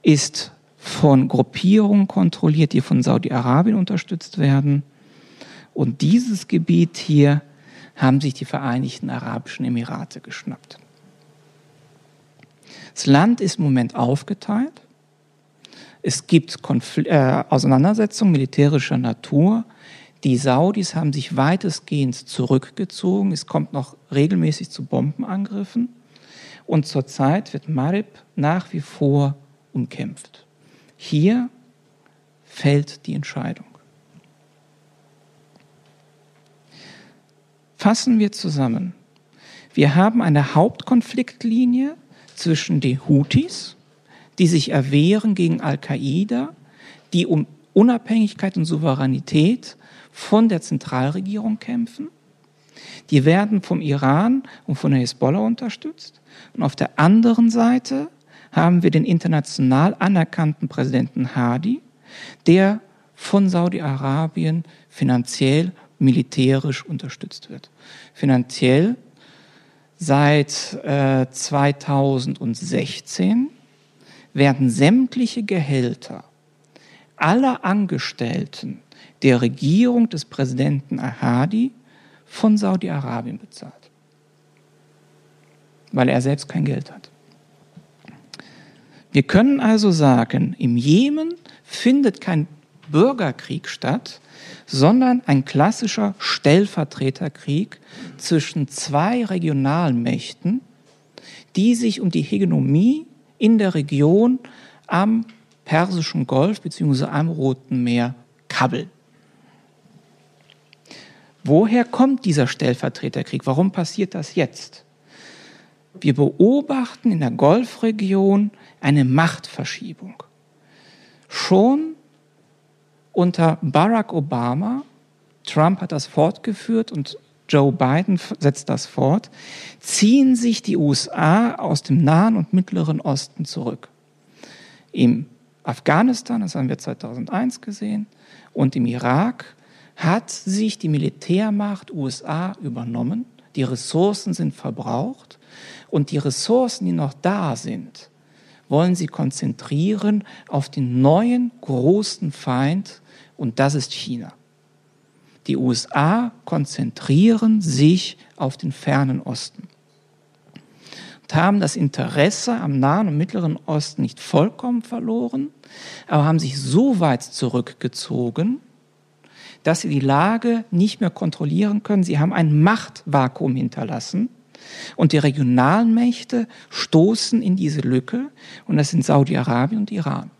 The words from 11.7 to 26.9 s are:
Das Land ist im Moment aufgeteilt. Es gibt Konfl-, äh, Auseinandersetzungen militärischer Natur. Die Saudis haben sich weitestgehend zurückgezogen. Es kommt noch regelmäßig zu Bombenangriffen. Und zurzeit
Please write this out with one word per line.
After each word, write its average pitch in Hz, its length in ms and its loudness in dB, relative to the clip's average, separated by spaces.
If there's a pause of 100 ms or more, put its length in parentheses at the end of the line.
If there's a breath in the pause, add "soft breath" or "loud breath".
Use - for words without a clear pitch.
Das - 120 -6
Land 170 340 4
ist 190 180 -4
im 170 60 -2
Moment 127 300 0
aufgeteilt. 202 880 -4 (1200 loud breath)
Es - 240 -6
gibt - 360 0
Konfl-, - 440 -4
äh, 135 440 2
Auseinandersetzungen 175 840 2
militärischer 139 640 2
Natur. 143 680 0 (600 loud breath)
Die 127 140 2
Saudis 165 560 0
haben 156 180 -2
sich 143 240 -6
weitestgehend 147 760 -2
zurückgezogen. - 1200 -4
Es - 140 -8
kommt - 280 -6
noch 139 220 -8 (140)
regelmäßig 160 600 0
zu - 140 -12
Bombenangriffen. 196 1040 -4 (760 loud breath)
Und 151 200 0
zurzeit 143 680 -2